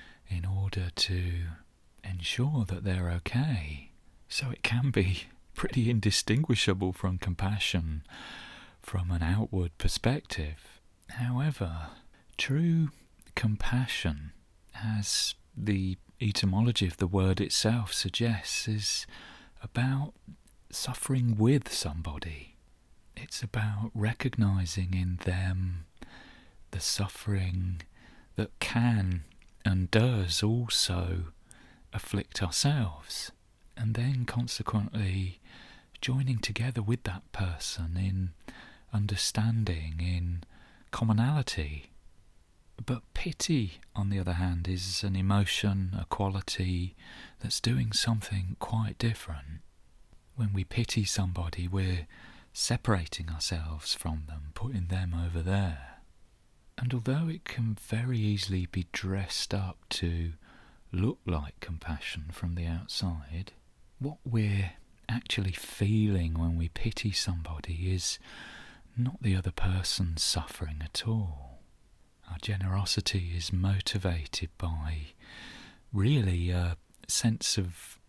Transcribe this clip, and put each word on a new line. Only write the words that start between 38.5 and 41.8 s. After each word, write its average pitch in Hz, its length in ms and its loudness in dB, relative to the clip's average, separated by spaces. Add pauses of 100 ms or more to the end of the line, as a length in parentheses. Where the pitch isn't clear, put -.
understanding, 101 1120 0
in 87 440 0 (480)
commonality. 110 1000 2 (920)